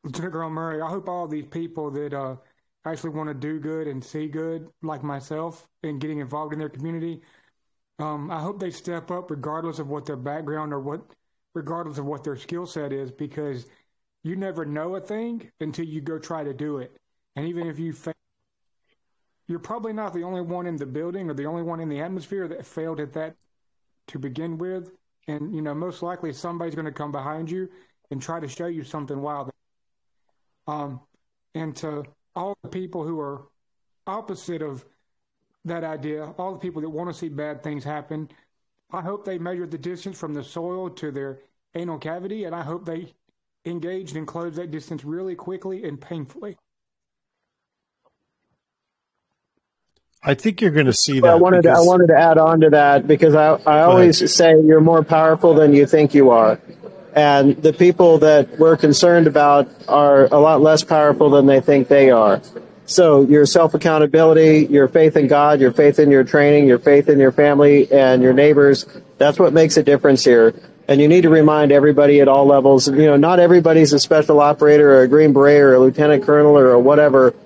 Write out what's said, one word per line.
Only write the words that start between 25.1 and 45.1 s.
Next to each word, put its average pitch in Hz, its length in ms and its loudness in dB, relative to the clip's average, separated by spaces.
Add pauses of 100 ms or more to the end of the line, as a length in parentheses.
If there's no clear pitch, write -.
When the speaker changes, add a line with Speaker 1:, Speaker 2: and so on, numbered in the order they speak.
Speaker 1:
And, 151 280 -16
you 156 60 -14
know, 147 140 -14
most 175 280 -16
likely 175 300 -16
somebody's 170 420 -16
gonna 156 180 -16
come 147 200 -16
behind 151 380 -16
you 185 180 -14 (420)
and 135 120 -16
try 165 180 -16
to 147 80 -18
show 170 180 -18
you 160 180 -16
something 139 360 -18
wild. 143 300 -16 (1160)
Um, 143 340 -16 (540)
and 160 220 -16
to 151 280 -16 (300)
all 190 280 -14
the - 60 -20
people 180 380 -16
who 165 140 -14
are 143 260 -18 (600)
opposite 190 540 -16
of 139 240 -16 (800)
that 170 180 -14
idea, 151 440 -16 (120)
all 185 140 -14
the 175 60 -20
people 170 240 -16
that 160 80 -16
wanna 165 240 -16
see 165 160 -18
bad 147 320 -16
things 147 220 -16
happen, 151 460 -16 (600)
I 180 100 -16
hope 202 240 -16
they 185 140 -14
measure 175 280 -14
the 156 120 -18
distance 175 400 -18
from 151 160 -16
the 139 100 -16
soil 175 460 -16
to 156 200 -18
their 135 300 -18 (340)
anal 170 240 -16
cavity, 180 460 -16
and 165 100 -16
I 170 80 -16
hope 170 220 -16
they 165 300 -18 (500)
engaged 170 520 -16
and 156 100 -16
closed 170 300 -16
that 170 140 -16
distance 151 340 -18
really 175 300 -14